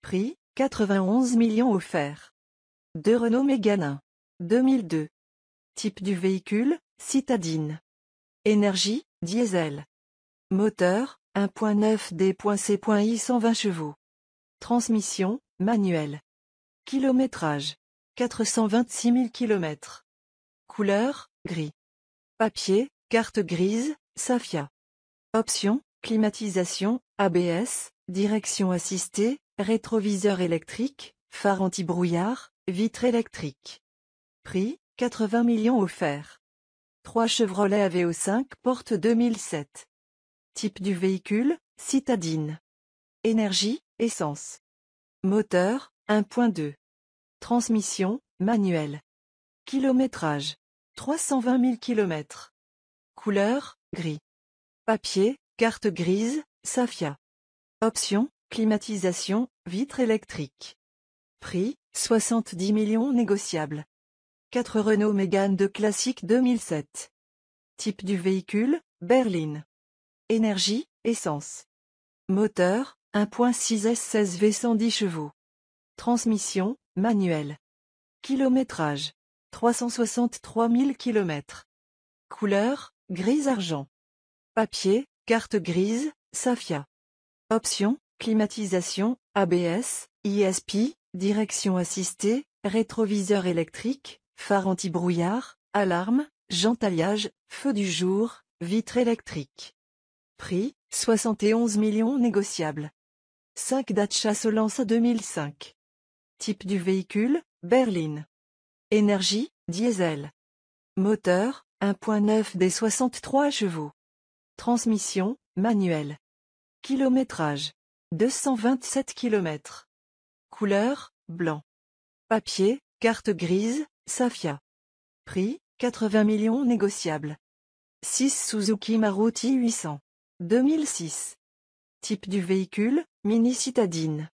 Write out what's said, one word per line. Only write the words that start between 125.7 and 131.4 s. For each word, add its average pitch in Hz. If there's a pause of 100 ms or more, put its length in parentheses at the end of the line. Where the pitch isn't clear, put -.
quatre-vingts 220
millions 220
négociables. 180 (680)
Six -
Suzuki 214
Maruti 220
huit 240
cents, 151 (400)
deux 202
mille 302
six. - (640)